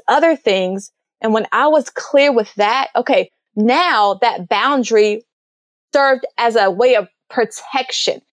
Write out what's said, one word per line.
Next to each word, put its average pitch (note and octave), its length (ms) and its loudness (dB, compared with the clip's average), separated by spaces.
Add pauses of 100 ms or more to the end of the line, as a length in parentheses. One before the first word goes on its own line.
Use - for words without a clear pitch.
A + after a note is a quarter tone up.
other D4+ 300 2
things?" F#3+ 560 -2 (280)
And A3 140 0
when A3 160 -2
I B3 160 0
was D4+ 240 0
clear C#4+ 400 0
with A3+ 240 -2
that, A3 400 -2
okay, - 360 -2 (260)
now B3 580 2
that G3 340 -2
boundary A3 760 0 (680)
served C4+ 320 2 (140)
as A#3 180 0
a G3 140 2
way A#3+ 240 2
of G#3 140 0 (200)
protection. - 920 -6 (120)